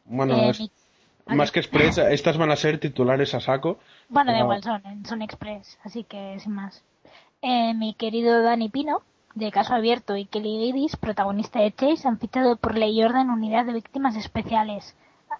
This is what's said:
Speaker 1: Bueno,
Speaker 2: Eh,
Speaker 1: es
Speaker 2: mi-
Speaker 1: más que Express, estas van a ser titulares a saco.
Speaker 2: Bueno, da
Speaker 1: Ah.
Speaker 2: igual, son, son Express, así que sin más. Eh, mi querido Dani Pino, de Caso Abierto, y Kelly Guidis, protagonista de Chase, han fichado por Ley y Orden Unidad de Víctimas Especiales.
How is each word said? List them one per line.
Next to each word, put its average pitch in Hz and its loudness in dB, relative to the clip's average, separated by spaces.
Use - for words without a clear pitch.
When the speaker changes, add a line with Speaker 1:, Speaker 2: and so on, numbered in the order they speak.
Speaker 1:
Bueno, 131 0
Speaker 2:
Eh, 123 6
Speaker 1:
es - 0
Speaker 2:
mi- 220 -10
Speaker 1:
más 147 2
que 170 0
Express, 156 2
estas 143 2
van 160 2
a 147 2
ser 156 0
titulares 135 0
a 123 -4
saco. 139 -2
Speaker 2:
Bueno, 262 2
da 226 2
Speaker 1:
Ah. - 4
Speaker 2:
igual, 202 0
son, 208 -8
son 226 -6
Express, 214 -12
así 214 -10
que 196 -14
sin 208 -8
más. 196 -12
Eh, 240 0
mi 220 -4
querido 233 2
Dani 233 2
Pino, 294 -4
de 214 -6
Caso 214 0
Abierto, 226 0
y 202 -6
Kelly 220 -4
Guidis, 277 -2
protagonista 202 -2
de 214 4
Chase, 285 0
han 226 0
fichado 247 0
por 214 -2
Ley 220 2
y 226 6
Orden 254 4
Unidad 226 0
de 240 -4
Víctimas 247 -2
Especiales. 214 -4